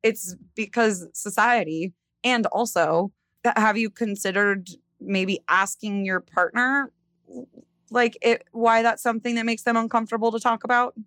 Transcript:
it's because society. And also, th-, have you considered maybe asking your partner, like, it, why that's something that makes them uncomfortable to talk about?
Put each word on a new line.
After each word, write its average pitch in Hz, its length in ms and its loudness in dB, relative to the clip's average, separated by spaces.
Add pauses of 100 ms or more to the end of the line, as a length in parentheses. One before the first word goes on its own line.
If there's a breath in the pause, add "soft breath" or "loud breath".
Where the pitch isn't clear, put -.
it's 202 320 -2 (200)
because 214 580 -2
society. 190 800 0 (320)
And 240 220 2
also, 180 680 2 (300)
th-, 240 140 2
have 214 200 4
you 220 140 0
considered 202 800 -2 (300)
maybe 190 480 -2
asking 196 560 0
your 185 160 -2
partner, 247 720 -2 (960)
like, 240 320 2
it, 233 300 2
why 226 300 2
that's 226 200 0
something 233 320 -2
that 226 120 -2
makes 226 160 -4
them 233 140 0
uncomfortable 226 560 0
to 226 80 -4
talk 226 240 -2
about? 247 300 0 (120)